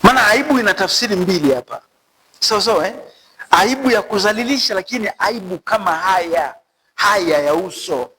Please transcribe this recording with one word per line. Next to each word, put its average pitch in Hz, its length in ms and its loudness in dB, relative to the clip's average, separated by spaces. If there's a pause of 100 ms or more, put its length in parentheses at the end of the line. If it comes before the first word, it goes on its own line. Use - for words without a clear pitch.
Maana 240 240 4
aibu 262 320 2
ina 202 140 2
tafsiri 196 420 0
mbili 175 380 2
hapa. - 280 -6 (580)
Sawa 208 220 0
sawa, 196 260 2
eh? 233 60 -4 (580)
Aibu 254 400 2
ya 214 100 2
kuzalilisha, 214 720 -2
lakini 202 440 -4
aibu 185 420 -4
kama 196 360 -2
haya. 170 600 -2 (400)
Haya 185 440 2
ya 147 160 0
uso. 165 640 -6